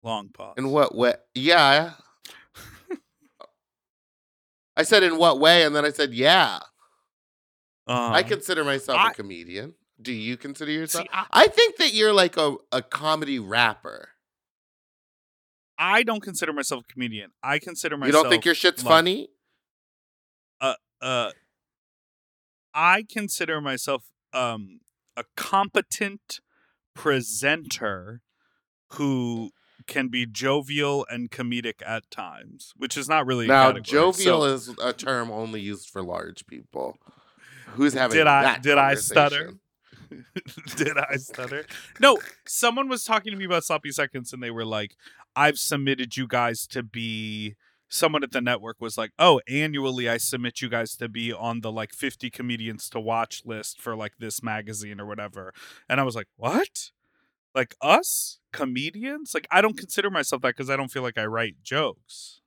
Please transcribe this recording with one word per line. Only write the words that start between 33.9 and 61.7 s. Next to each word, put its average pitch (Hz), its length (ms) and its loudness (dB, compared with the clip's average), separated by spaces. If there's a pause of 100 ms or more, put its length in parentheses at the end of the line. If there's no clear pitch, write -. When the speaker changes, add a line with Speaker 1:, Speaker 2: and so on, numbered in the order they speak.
Speaker 2:
jovial 180 400 4
Speaker 1:
so 139 140 2
Speaker 2:
is 120 140 -10 (140)
a 123 120 -2
term 120 360 -4
only 110 300 -8
used 98 300 -10
for 98 120 -10
large 87 440 -10
people. - 500 -10 (760)
Who's 139 180 2
having 127 240 2
Speaker 1:
Did 156 100 6
I, 139 180 6
Speaker 2:
that 123 180 2
Speaker 1:
did 143 160 4
I 139 160 6
stutter? 143 420 4
Speaker 2:
conversation? 160 240 -8 (520)
Speaker 1:
<laughs> - 640 -16
Did 151 220 -2
I 139 180 -6
stutter? 135 500 -12 (340)
No, 269 180 6 (280)
someone 247 420 -2
was 254 160 -6
talking 214 280 -2
to 196 60 -12
me 196 60 -8
about 175 200 0
Sloppy 151 280 -4
Seconds, 135 400 -6
and 127 100 -12
they 120 80 -8
were 113 140 -6
like, 107 320 -6 (400)
"I've 147 220 4
submitted 135 580 -2
you 131 100 -4
guys 120 420 -2
to 127 140 -8
be," 110 720 -10 (340)
someone 151 360 0
at 123 80 -10
the 131 80 -2
network 113 400 -4
was 113 180 -8
like, 110 220 -6
"Oh, 160 280 8
annually 135 600 -4
I 117 80 0
submit 120 460 -6
you 127 60 -6
guys 117 280 -4
to 120 120 -8
be 117 240 -6
on 117 280 -6
the, 110 100 -8
like, 110 220 -8
fifty 127 360 -8
comedians 113 640 -8
to 120 80 -8
watch 113 460 -4
list 110 360 -12
for, 117 140 -8
like, 107 240 -10
this 113 240 -10
magazine 107 580 -10
or 104 60 -14
whatever." 98 460 -14 (360)
And 131 120 -10
I - 20 -4
was 120 140 -8
like, 104 100 -14 (100)
"What? 180 540 -6 (640)
Like, 127 260 -4
us? - 600 0 (120)
Comedians?" 185 800 -8
Like, 156 160 -6
I 185 120 4
don't 220 180 2
consider 202 320 -4
myself 143 320 -4
that 127 140 0
'cause 131 140 -8
I 135 60 -2
don't 135 140 -6
feel 135 140 -6
like 120 140 -6
I 107 80 -2
write 110 360 -4
jokes. - 840 -8